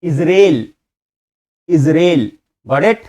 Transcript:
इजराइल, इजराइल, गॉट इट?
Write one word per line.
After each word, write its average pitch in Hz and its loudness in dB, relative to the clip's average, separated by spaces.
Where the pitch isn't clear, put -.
इजराइल, 165 0
इजराइल, 160 0
गॉट 135 -2
इट? 220 -2